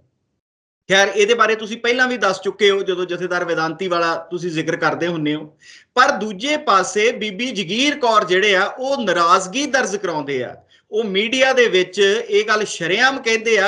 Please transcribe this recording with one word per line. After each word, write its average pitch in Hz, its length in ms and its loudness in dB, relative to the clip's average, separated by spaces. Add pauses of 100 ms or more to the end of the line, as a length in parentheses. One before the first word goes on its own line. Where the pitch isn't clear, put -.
(880)
ਖੈਰ, 196 200 4
ਇਹਦੇ 208 260 2
ਬਾਰੇ 220 220 2
ਤੁਸੀਂ 220 220 -8
ਪਹਿਲਾਂ 254 300 0
ਵੀ 247 100 -4
ਦੱਸ 190 240 0
ਚੁੱਕੇ 202 280 2
ਹੋ 196 120 0
ਜਦੋਂ 180 240 -4
ਜਥੇਦਾਰ 175 380 -4
ਵਿਦਾਂਤੀ 160 440 -4
ਵਾਲਾ 170 260 0 (160)
ਤੁਸੀਂ 175 200 -6
ਜ਼ਿਕਰ 160 260 -2
ਕਰਦੇ 151 300 -2
ਹੁੰਨੇ 156 280 -2
ਹੋ, 156 220 -12 (380)
ਪਰ 262 260 2
ਦੂਜੇ 214 360 -4 (100)
ਪਾਸੇ 208 480 2
ਬੀਬੀ 214 380 -6
ਜਗੀਰ 214 460 -2
ਕੌਰ 220 260 2
ਜਿਹੜੇ 185 320 2
ਆ 190 80 2
ਉਹ 254 400 -4
ਨਾਰਾਜ਼ਗੀ 180 600 2
ਦਰਜ 233 300 -2
ਕਰਾਉਂਦੇ 143 480 -4
ਆ, 90 120 -12 (360)
ਉਹ 220 120 -2
ਮੀਡੀਆ 233 480 0
ਦੇ 247 160 4
ਵਿੱਚ 180 300 0
ਇਹ 208 460 2
ਗੱਲ 214 200 0
ਸ਼ਰੇਆਮ 233 580 0
ਕਹਿੰਦੇ 220 360 2
ਆ, 196 100 4